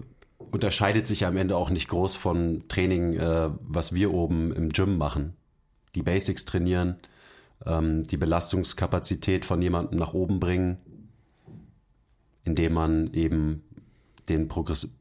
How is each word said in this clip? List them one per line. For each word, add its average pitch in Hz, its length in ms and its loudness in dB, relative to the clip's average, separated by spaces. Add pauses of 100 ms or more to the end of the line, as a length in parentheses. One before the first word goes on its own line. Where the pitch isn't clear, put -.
(380)
unterscheidet 104 680 0
sich 101 200 0
am 90 100 0
Ende 95 220 2
auch 87 120 0
nicht 87 200 -2
groß 92 260 0
von 85 540 0
Training, 90 440 2
äh, 82 360 0 (120)
was 82 320 -4
wir 95 200 2
oben 82 400 0
im 82 160 0
Gym 95 280 2
machen. 73 360 -2 (640)
Die 87 80 -2
Basics 92 420 0
trainieren, 90 500 0 (720)
ähm, 80 380 2
die 78 120 -4
Belastungskapazität 87 1300 0
von 87 180 0
jemandem 87 380 0
nach 87 140 -2
oben 92 260 0
bringen, 90 380 0 (1700)
indem 82 280 2
man 80 400 2
eben 78 500 0 (640)
den 78 180 0
progress-, 80 400 -4 (140)